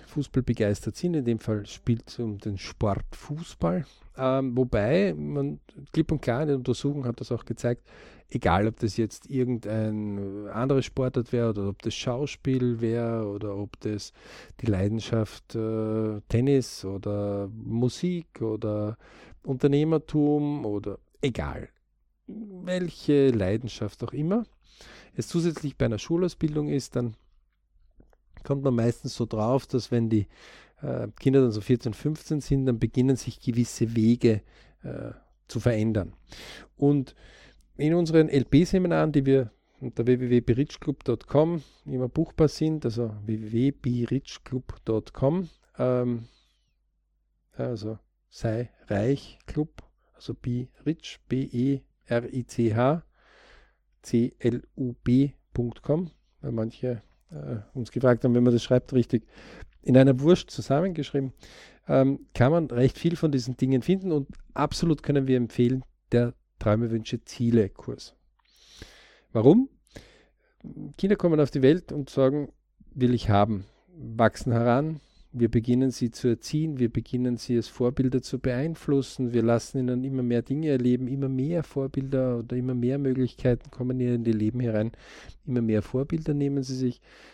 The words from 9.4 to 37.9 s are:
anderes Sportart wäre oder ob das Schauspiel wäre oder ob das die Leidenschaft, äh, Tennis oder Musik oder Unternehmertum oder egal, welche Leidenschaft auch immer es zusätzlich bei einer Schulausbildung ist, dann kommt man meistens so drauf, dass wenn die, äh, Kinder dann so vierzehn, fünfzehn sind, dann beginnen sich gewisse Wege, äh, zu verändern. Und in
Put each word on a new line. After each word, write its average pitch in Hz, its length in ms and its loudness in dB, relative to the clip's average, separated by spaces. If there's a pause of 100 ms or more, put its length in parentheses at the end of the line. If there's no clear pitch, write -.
anderes 131 380 0
Sportart 127 460 -4
wäre 117 180 2
oder 101 180 -2
ob 101 140 -6
das 113 120 -4
Schauspiel 127 880 -2
wäre 113 460 0
oder 101 280 -6
ob 104 260 -8
das 104 300 -6 (500)
die - 40 -6
Leidenschaft, 107 920 -2
äh, 110 640 -2 (100)
Tennis 131 540 2
oder 101 720 -4
Musik 120 880 -4
oder 107 560 -4 (460)
Unternehmertum 147 1200 0
oder 101 320 -6 (240)
egal, 78 480 -4 (560)
welche 180 1040 0
Leidenschaft 107 760 -2
auch 117 100 -8
immer 180 320 0 (680)
es - 140 -6
zusätzlich 160 500 -2
bei 131 80 0
einer 107 140 -2
Schulausbildung 160 720 -2
ist, 143 260 -4
dann 120 200 -4 (1300)
kommt 139 180 -2
man 135 100 2
meistens 120 400 0
so 120 120 -2
drauf, 113 420 -2
dass - 240 -4
wenn 117 180 0
die, 107 180 2 (540)
äh, 127 280 -6 (100)
Kinder 135 220 4
dann 123 100 4
so 104 80 -4
vierzehn, 117 340 0
fünfzehn 151 460 -4
sind, 135 260 0
dann 120 140 0
beginnen 127 380 2
sich - 240 -10
gewisse 117 520 0
Wege, 113 480 4 (420)
äh, - 280 -10 (380)
zu 120 100 -6
verändern. 110 540 0 (640)
Und 143 360 2 (640)
in 151 180 0